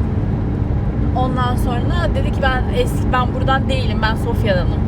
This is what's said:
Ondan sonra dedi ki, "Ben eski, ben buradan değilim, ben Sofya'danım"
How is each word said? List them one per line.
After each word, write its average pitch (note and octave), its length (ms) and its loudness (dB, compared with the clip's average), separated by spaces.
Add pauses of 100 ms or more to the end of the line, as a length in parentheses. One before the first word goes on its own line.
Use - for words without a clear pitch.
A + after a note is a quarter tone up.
(1160)
Ondan B3+ 400 0
sonra - 600 0
dedi C4 160 0
ki, - 100 -2
"Ben C4 220 0 (180)
eski, - 320 0
ben B3 220 2
buradan C4 340 0
değilim, B3+ 320 0
ben A3 140 0
Sofya'danım" - 720 0